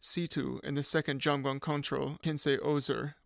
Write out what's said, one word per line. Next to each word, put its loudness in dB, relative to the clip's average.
Situ 0
and -4
the 0
second 2
Jamgon 0
Kongtrul, -2
Kensei 2
Ozer, 0